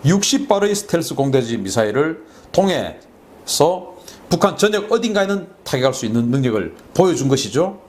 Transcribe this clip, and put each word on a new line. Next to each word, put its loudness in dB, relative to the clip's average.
육십 2
발의 2
스텔스 -2
공대지 0
미사일을 0
통해서 -2
북한 0
전역 0
어딘가에는 -2
타격할 0
수 -6
있는 0
능력을 0
보여준 2
것이죠. -2